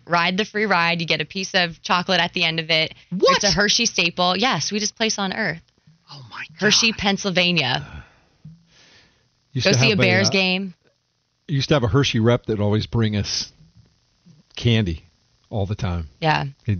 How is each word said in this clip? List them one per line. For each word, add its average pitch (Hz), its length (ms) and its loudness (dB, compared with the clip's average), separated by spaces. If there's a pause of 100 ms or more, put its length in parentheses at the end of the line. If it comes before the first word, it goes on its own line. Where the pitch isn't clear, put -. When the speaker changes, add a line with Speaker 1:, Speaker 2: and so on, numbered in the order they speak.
Speaker 1:
ride 175 320 0
the 214 80 -2
free 214 200 -2
ride, 170 360 2
you 160 60 -4
get 156 140 -2
a 151 40 -4
piece 190 300 -8
of 175 260 -2
chocolate 180 380 0
at 170 140 -2
the 170 100 -2
end 165 160 -2
of 160 100 -8
it. 160 240 0 (160)
Speaker 2:
What? 494 280 2
Speaker 1:
It's 196 60 0
a 196 80 2
Hershey 208 360 2
staple. 180 500 0
Yeah, 202 220 0
sweetest 208 360 -4
place 220 220 -2
on 196 160 -4
earth. 165 280 -6 (500)
Speaker 2:
Oh, 143 180 -20
my - 140 -14 (160)
God. 190 60 -2
Speaker 1:
Hershey, 214 280 2
Pennsylvania. 175 1080 -2 (1500)
Speaker 3:
Used 127 120 -2
Speaker 1:
Go 190 80 4
Speaker 3:
to - 60 4
Speaker 1:
see 233 80 4
a - 20 4
Speaker 3:
have 208 80 2
Speaker 1:
Bears 190 300 4
Speaker 3:
uh, - 40 2
Speaker 1:
game. 185 440 0 (720)
Speaker 3:
used 135 220 -2
to 156 60 6
have 127 80 4
a 113 40 0
Hershey 127 320 2
rep 120 260 4
that 107 140 -2
would 104 40 2
always 107 220 2
bring 107 300 0
us - 360 -4 (1040)
candy 110 480 0 (460)
all 98 160 -4
the 104 100 -4
time. 85 340 -6 (100)
Speaker 1:
Yeah. 151 260 0 (200)
Speaker 3:
It, 98 140 -2